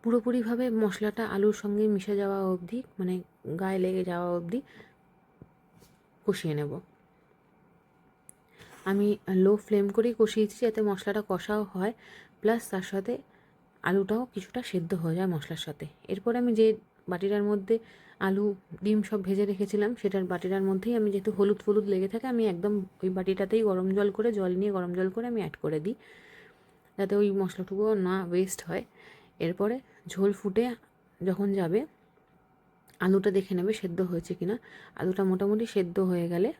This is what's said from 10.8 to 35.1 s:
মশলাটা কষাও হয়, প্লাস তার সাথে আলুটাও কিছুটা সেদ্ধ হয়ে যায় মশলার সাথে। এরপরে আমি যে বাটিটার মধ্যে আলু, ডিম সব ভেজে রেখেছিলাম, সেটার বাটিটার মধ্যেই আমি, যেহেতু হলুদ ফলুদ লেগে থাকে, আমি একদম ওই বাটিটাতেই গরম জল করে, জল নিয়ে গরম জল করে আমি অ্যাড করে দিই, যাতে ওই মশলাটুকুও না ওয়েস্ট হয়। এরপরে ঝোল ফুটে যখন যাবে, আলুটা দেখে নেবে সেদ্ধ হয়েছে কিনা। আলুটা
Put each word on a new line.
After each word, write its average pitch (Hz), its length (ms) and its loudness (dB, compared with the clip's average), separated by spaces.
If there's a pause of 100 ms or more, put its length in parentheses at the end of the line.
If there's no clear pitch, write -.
মশলাটা 202 480 -2
কষাও 208 340 -2
হয়, 196 300 -4 (480)
প্লাস 226 280 0
তার 190 120 -4
সাথে 196 360 -6 (680)
আলুটাও 196 500 0
কিছুটা 208 320 -8
সেদ্ধ 180 280 -2
হয়ে 160 220 -2
যায় 190 120 0
মশলার 160 300 -4
সাথে। - 280 -10 (220)
এরপরে 226 300 -2
আমি 247 160 2
যে 220 240 6 (320)
বাটিটার 196 340 0
মধ্যে 208 360 0 (400)
আলু, 196 360 2 (280)
ডিম 214 180 2
সব 202 220 -4
ভেজে 196 220 0
রেখেছিলাম, 202 500 0
সেটার 196 280 0
বাটিটার 180 380 -2
মধ্যেই 190 340 0
আমি, 214 160 2
যেহেতু 196 200 -2
হলুদ 202 260 4
ফলুদ 208 280 2
লেগে 190 220 2
থাকে, 226 200 -6
আমি 233 180 2
একদম 196 400 0 (180)
ওই 190 60 0
বাটিটাতেই 190 540 0
গরম 185 280 2
জল 202 200 4
করে, 220 200 0
জল 185 240 0
নিয়ে 202 160 0
গরম 180 240 -2
জল 185 140 0
করে 226 180 -4
আমি 233 140 -2
অ্যাড 156 200 -6
করে 156 180 -2
দিই, 190 160 -4 (1000)
যাতে 196 180 -2
ওই 202 160 4
মশলাটুকুও 196 640 -2
না 185 320 0
ওয়েস্ট 180 380 -2
হয়। 185 220 -6 (540)
এরপরে 202 400 -2 (280)
ঝোল 196 260 2
ফুটে 220 420 -2 (480)
যখন 196 300 0
যাবে, 196 320 0 (1120)
আলুটা 190 320 4
দেখে 190 240 0
নেবে 185 180 0
সেদ্ধ 175 280 -4
হয়েছে 175 320 -4
কিনা। 180 240 -4 (380)
আলুটা 185 280 -2